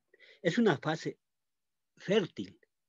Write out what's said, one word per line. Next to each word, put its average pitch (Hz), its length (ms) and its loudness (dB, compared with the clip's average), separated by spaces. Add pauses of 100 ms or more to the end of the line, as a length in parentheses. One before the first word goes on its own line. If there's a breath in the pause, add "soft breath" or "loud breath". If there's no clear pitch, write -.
(420 soft breath)
Es 175 160 -2
una 202 200 4
fase 156 400 -6 (800)
fértil - 640 -4 (300)